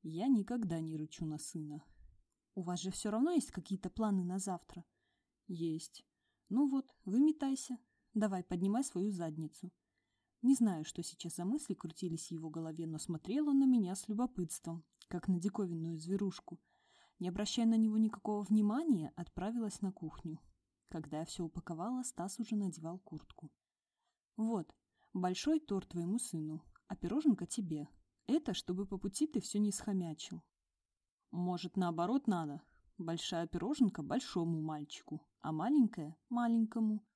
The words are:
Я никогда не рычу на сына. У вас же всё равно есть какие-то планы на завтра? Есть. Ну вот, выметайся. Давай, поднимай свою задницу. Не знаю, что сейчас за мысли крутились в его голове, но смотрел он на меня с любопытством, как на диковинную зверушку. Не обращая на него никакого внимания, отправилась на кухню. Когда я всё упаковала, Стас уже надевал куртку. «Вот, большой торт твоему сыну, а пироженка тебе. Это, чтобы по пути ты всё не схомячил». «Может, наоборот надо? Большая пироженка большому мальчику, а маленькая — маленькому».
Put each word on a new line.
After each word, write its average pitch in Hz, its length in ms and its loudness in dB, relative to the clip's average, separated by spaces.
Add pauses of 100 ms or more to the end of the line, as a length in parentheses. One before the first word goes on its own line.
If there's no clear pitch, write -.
Я 170 240 -2
никогда 214 520 2
не 160 160 -4
рычу 156 300 -6
на 151 140 -4
сына. 156 440 -8 (720)
У 190 80 -6
вас 175 180 -4
же 185 120 -4
всё - 180 -4
равно 247 220 2
есть 339 180 2
какие-то 185 400 -6
планы 208 340 0
на 180 140 -2
завтра? 185 480 -6 (600)
Есть. 165 580 -4 (440)
Ну 269 200 4
вот, 269 240 -2 (100)
выметайся. 269 760 2 (340)
Давай, 196 300 0
поднимай 196 400 0
свою 202 280 0
задницу. 160 600 -6 (720)
Не 262 100 8
знаю, 185 320 4
что - 160 -8
сейчас - 360 -8
за 175 80 -4
мысли 226 280 -2
крутились 165 540 -6
в - 40 -8
его 160 200 -6
голове, 160 340 -6
но 156 140 -4
смотрел 233 500 0
он 277 80 8
на 269 80 8
меня 214 300 6
с - 120 -8
любопытством, 190 760 -4 (240)
как - 200 -4
на 180 120 4
диковинную 170 580 -2
зверушку. 185 600 -4 (580)
Не 180 120 -4
обращая 208 360 0
на 226 100 6
него 220 220 4
никакого 208 460 0
внимания, 214 720 4
отправилась 208 680 -4
на 190 100 0
кухню. 160 480 -8 (500)
Когда 151 300 -6
я 170 60 -4
всё - 180 -6
упаковала, 180 600 -4
Стас - 360 -6
уже 220 160 -2
надевал 175 440 -2
куртку. - 520 -14 (840)
«Вот, 220 360 0 (400)
большой 190 460 2
торт 196 300 -2
твоему 175 280 -2
сыну, 156 460 -4 (240)
а - 80 -8
пироженка 254 500 4
тебе. 160 440 -4 (380)
Это, 277 260 2
чтобы 180 320 -4
по 196 120 -6
пути 208 300 0
ты 247 140 -2
всё - 180 -2
не 208 120 4
схомячил». 175 680 -4 (920)
«Может, 175 440 -2
наоборот 180 520 2
надо? 160 340 0 (360)
Большая 165 500 -2
пироженка 185 540 2
большому 165 600 -2
мальчику, 156 600 -8 (200)
а 151 100 -6
маленькая — 185 640 2 (140)
маленькому». 226 760 0 (100)